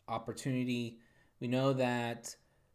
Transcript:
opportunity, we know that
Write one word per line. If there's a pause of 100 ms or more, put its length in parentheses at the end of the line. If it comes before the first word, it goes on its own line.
opportunity, (400)
we
know
that (380)